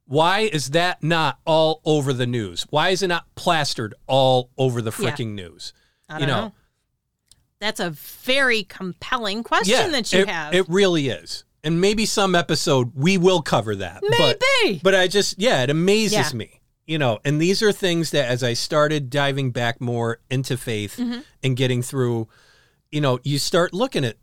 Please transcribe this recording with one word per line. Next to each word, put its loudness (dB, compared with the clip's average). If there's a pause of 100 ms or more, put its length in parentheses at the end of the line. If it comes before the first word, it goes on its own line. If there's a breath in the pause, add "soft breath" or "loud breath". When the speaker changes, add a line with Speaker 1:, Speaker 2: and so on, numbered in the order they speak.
Speaker 1:
Why 2
is -2
that 0
not 0
all 2
over 2
the -2
news? -4
Why 2
is 0
it -2
not -2 (100)
plastered -2 (140)
all 2
over 0
the -4
Speaker 2:
Yeah. -2
Speaker 1:
frickin' -6
news? -16 (360)
Speaker 2:
I -12
Speaker 1:
You -2
Speaker 2:
don't 0
Speaker 1:
know? -2
Speaker 2:
know. -14 (1040)
That's -4
a -2
very 0
compelling -6
question 2
Speaker 1:
Yeah, 2
Speaker 2:
that -2
you 4
Speaker 1:
it, 0
Speaker 2:
have. -6
Speaker 1:
it 2
really 2
is. -10 (200)
And 0
maybe 2
some 2
episode 2
we 4
will 4
cover 0
that. -8 (160)
But, 2 (220)
Speaker 2:
Maybe. 0
Speaker 1:
but 4
I 4
just, 0
yeah, 2
it 0
amazes 2
Speaker 2:
Yeah. -8
Speaker 1:
me. -12 (240)
You -4
know, 0
and 0
these 2
are 4
things 0
that 0
as -2
I 0
started 0
diving -2
back -4
more -4 (100)
into -2
faith -6
Speaker 2:
Mm-hmm. -6 (240 soft breath)
Speaker 1:
and 0
getting 0
through, -4 (600 soft breath)
you -4
know, 0
you -2
start 0
looking -2
at, -4